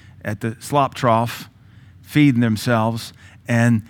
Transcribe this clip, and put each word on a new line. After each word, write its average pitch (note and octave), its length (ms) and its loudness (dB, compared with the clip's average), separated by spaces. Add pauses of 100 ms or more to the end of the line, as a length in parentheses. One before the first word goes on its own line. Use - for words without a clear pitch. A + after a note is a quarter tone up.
(240)
at G#2 160 -8
the A2+ 200 -8
slop C#3 340 -2
trough, A#2 560 -2 (500)
feeding C#3+ 400 2
themselves, A2+ 720 -2 (360)
and A#2 420 2